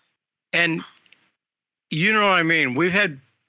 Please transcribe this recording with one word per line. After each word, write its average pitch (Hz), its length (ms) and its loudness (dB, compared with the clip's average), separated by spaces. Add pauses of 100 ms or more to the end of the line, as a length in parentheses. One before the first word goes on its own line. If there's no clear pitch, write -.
(540)
and 170 280 0 (1080)
you 170 220 0
know 208 160 2
what 185 120 4
I 170 40 0
mean, 156 320 0
we've 170 160 0
had 180 280 -2 (300)